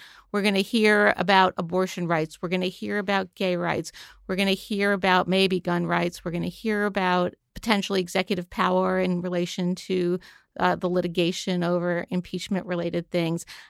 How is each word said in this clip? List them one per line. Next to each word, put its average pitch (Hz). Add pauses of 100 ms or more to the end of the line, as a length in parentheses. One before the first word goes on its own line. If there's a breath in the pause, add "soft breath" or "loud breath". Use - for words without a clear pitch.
(340 loud breath)
We're 202
gonna 196
hear 214
about 185
abortion 180
rights. 160
We're 175
gonna 180
hear 202
about 196
gay 185
rights. 170 (340 loud breath)
We're 190
gonna 196
hear 202
about 185
maybe 185
gun 175
rights. 175
We're 170
gonna 170
hear 208
about 185 (200)
potentially 202
executive 180
power 185
in 180
relation 180
to, 180 (440 loud breath)
uh, 175
the 180
litigation 175
over 175
impeachment-related 175
things. 165 (240 loud breath)